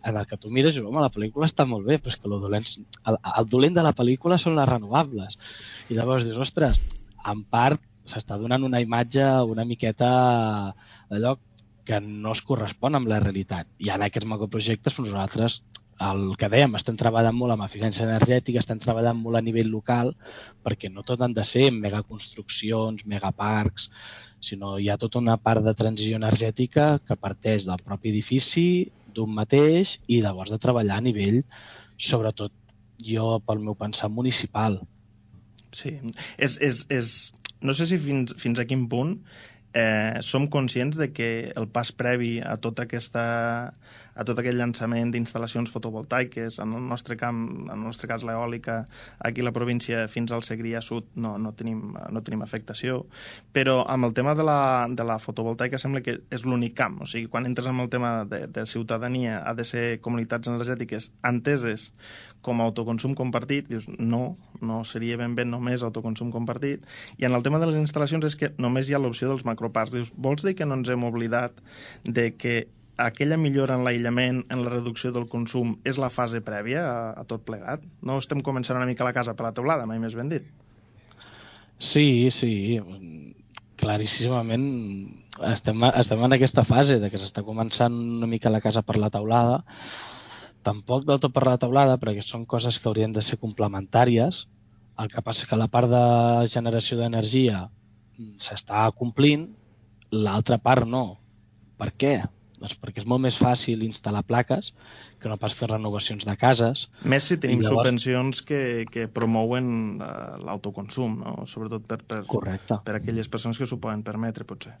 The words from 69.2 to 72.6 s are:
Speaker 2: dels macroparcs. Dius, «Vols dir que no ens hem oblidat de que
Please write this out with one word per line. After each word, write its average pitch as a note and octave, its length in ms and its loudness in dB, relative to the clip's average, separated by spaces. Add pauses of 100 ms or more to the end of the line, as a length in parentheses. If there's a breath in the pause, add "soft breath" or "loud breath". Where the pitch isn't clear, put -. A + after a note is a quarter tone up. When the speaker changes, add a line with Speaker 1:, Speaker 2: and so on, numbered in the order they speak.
Speaker 2:
dels B2 180 -2
macroparcs. A2+ 480 -2
Dius, A#2 180 -4
«Vols C#3+ 300 -2
dir G3 100 2
que F3 140 -2
no C3+ 80 0
ens B2+ 160 -2
hem B2 160 0
oblidat A#2 480 -2 (480 loud breath)
de A#2 220 0 (100)
que A#2+ 320 -2 (320)